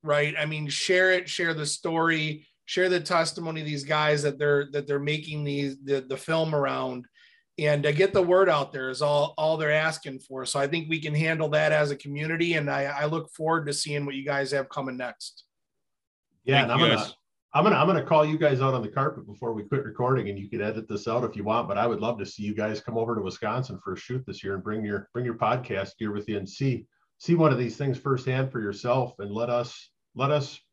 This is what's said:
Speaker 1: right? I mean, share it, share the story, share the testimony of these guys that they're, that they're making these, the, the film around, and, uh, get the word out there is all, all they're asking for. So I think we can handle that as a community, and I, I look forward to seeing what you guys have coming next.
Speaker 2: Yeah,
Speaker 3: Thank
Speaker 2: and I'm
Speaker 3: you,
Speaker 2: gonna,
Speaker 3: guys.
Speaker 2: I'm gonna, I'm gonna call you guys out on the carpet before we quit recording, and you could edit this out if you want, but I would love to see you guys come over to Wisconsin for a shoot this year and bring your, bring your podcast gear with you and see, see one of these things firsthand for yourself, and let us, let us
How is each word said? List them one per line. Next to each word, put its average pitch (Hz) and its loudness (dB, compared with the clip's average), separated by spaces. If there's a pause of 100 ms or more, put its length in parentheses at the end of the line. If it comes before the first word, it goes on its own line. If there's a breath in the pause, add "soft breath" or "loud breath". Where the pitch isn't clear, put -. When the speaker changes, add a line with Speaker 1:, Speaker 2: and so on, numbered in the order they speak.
Speaker 1:
right? 147 2
I 156 0
mean, 151 -4
share 185 2
it, 180 2
share 170 -2
the 151 -4
story, 160 0 (200 loud breath)
share 180 0
the 180 2
testimony 165 -2
of 151 -8
these 143 -4
guys 151 2
that 139 0
they're, 143 2
that 147 -2
they're 143 0
making 151 -4
these, 143 -4
the, 139 0
the 131 -6
film 160 0
around, 131 -2 (500 soft breath)
and, 147 2
uh, 147 4
get 185 4
the 202 6
word 180 6
out 147 2
there 131 -6
is 131 -4
all, 147 2
all 160 2
they're 151 0
asking 156 0
for. 131 -10
So - -2
I 143 2
think 160 -2
we 160 -2
can 151 -4
handle 160 0
that 151 4
as 151 4
a 143 -2
community, 156 -2
and 147 0
I, 139 0
I 143 -2
look 151 -4
forward 160 0
to 143 -4
seeing 147 -4
what 139 -6
you 135 -8
guys 139 -2
have 135 -2
coming 131 -6
next. - -12 (1000)
Speaker 2:
Yeah, 135 6
Speaker 3:
Thank - 4
Speaker 2:
and 113 0
I'm 120 2
Speaker 3:
you, 117 6
Speaker 2:
gonna, 113 4
Speaker 3:
guys. - -6 (400)
Speaker 2:
I'm 151 4
gonna, 190 6
I'm 151 4
gonna 175 2
call 151 6
you 156 0
guys 143 4
out 135 2
on 127 0
the 104 -6
carpet 143 -2
before 113 -6
we 104 -6
quit - -2
recording, 120 0
and 101 -6
you 101 -10
could 107 -4
edit 107 -4
this 101 -6
out 113 0
if 113 -4
you 101 -6
want, 110 0
but 101 -2
I 110 2
would 110 0
love 113 -2
to 98 -6
see - -10
you 104 -4
guys 107 -2
come 113 -6
over 113 0
to 107 -2
Wisconsin 107 -4
for 95 -6
a 90 -8
shoot 131 -8
this - -12
year 98 -4
and 90 -8
bring 104 -4
your, 101 -6
bring 123 -4
your 117 -4
podcast 110 -2
gear 107 -4
with 104 -6
you 104 -2
and 95 -6
see, 131 -2 (320)
see 170 2
one 156 6
of 123 2
these 120 -2
things 135 -2
firsthand 131 0
for 120 -6
yourself, 120 -2
and 101 -8
let 117 -2
us, 120 -2 (240)
let 135 0
us 143 0 (140)